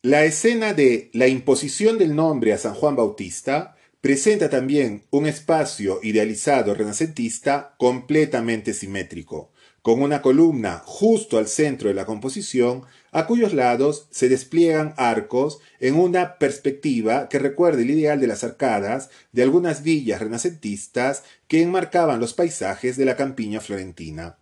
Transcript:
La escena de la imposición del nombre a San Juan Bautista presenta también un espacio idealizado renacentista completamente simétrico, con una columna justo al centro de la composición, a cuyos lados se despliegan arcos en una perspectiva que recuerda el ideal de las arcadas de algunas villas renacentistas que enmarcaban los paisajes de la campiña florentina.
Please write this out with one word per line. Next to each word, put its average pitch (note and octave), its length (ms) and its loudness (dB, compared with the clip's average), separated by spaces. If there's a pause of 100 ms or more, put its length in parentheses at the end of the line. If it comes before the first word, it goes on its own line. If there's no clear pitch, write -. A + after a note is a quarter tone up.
La D3 240 4
escena A3 480 0
de C3 400 2
la B2+ 160 4
imposición C3+ 720 0
del D#3+ 180 2
nombre C#3 380 2
a G2 40 -4
San G#2+ 160 -6
Juan C#3+ 220 0
Bautista A2+ 800 -4 (240)
presenta C#3 480 2
también C3 640 0
un D3 160 0
espacio D3 760 -2
idealizado G#2+ 720 0
renacentista A#2 1000 -4
completamente B2 960 0
simétrico, E2+ 800 -10 (300)
con A#2 180 4
una C#3+ 220 0
columna C3 640 2
justo - 520 0
al A2 100 2
centro C3 420 -2
de G2 60 0
la F#2+ 120 -6
composición, B2 760 -2 (300)
a D#3+ 140 -2
cuyos A3+ 260 0
lados C3+ 580 0
se - 180 0
despliegan D#3 680 2
arcos A#2+ 640 -2 (180)
en C3 180 0
una F3+ 420 0
perspectiva C3+ 880 -2
que C#3+ 100 -2
recuerda C#3 440 2
el B2 80 0
ideal D3+ 280 2
de C3 100 2
las G#2 160 -4
arcadas A#2 680 -4 (220)
de A#2+ 100 2
algunas D3+ 400 2
villas C#3 380 0
renacentistas A#2+ 1040 -4 (260)
que D#3+ 120 4
enmarcaban E3+ 580 2
los A#2 160 -4
paisajes B2+ 640 -2
de C3+ 80 2
la C3 120 2
campiña B2 440 -4
florentina. E2+ 800 -12